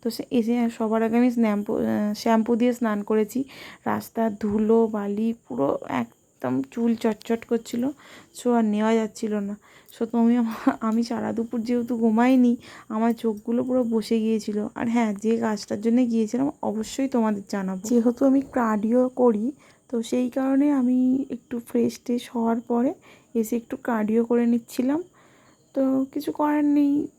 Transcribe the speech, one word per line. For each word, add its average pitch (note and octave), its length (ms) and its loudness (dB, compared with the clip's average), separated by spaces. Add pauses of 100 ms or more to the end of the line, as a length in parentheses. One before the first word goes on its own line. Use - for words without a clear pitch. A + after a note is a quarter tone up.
তো A#3+ 80 -2
সে A#3 220 -10
এসে A#3 380 0
সবার A3+ 340 0
আগে A3+ 140 2
আমি B3 140 4
স্ন্যাম্পু-, A3 480 0
আহ, G#3+ 340 0
শ্যাম্পু A3+ 420 2
দিয়ে B3 180 2
স্নান G#3+ 300 -2
করেছি। A3 400 -2 (420)
রাস্তার G#3+ 500 -4
ধুলো G#3+ 520 2
বালি G#3+ 460 -4 (160)
পুরো C4+ 280 0 (120)
একদম - 720 -4 (100)
চুল A#3 240 0
চটচট A3+ 500 -4
করছিল, A#3 420 -4 (480)
so - 140 -4
আর A#3 140 4
নেওয়া G#3+ 300 2
যাচ্ছিল A3 460 -2
না। G3+ 180 -8 (420)
So A#3 60 -2
তো A3+ 120 -4
আমি A#3 200 4
আমা-, A3+ 440 0
আমি A3+ 220 0
সারা A3 300 -4
দুপুর A#3 280 -4
যেহেতু A#3+ 360 -2
ঘুমাইনি, A#3+ 600 4 (320)
আমার A3+ 240 0
চোখগুলো A3+ 500 -2
পুরো B3+ 200 2
বসে A3+ 360 0
গিয়েছিল। G#3+ 560 -2
আর A#3 140 -2
হ্যাঁ, A3+ 240 2
যে A3 240 0
কাজটার A3 440 -4
জন্য A#3 280 2
গিয়েছিলাম A#3 420 0 (120)
অবশ্যই A3 440 -4
তোমাদের G#3+ 420 0
জানাবো। F#3+ 380 -4
যেহেতু A#3+ 380 2
আমি C4+ 160 4
কার্ডিও A#3 680 0
করি, A#3+ 420 2 (380)
তো A#3 120 -4
সেই B3 280 -2
কারণে C4+ 420 2
আমি B3+ 580 2
একটু A#3+ 300 -8
ফ্রেশ A#3 400 -2
ট্রেশ A#3+ 360 -4
হওয়ার A3+ 260 0
পরে A#3+ 320 -2 (400)
এসে A3+ 220 -2
একটু A#3+ 280 -6
কার্ডিও A3 420 0
করে A#3+ 200 2
নিচ্ছিলাম। B3 580 0 (680)
তো C4+ 400 0
কিছু D4+ 180 -4
করার D4 340 0
নেই D4 420 2 (120)